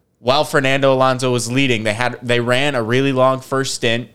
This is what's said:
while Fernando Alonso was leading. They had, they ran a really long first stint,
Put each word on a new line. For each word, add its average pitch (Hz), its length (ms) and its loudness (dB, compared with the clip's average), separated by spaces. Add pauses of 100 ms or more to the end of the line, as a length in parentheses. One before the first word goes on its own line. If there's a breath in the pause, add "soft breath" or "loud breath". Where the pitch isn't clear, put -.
(200)
while 135 260 0
Fernando 135 480 2
Alonso 131 380 0
was 117 200 -2
leading. 123 320 0
They 107 100 -2
had, 123 280 -4
they 120 180 0
ran 127 360 0
a 120 80 -2
really 131 280 0
long 131 300 2
first 135 340 -4
stint, 120 400 -2